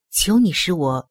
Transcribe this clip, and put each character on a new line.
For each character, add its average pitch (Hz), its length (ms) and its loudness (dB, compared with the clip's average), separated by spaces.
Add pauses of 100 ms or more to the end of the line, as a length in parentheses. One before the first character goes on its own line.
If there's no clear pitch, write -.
(100)
求 214 280 0
你 220 140 4
使 - 200 -2
我 135 380 -2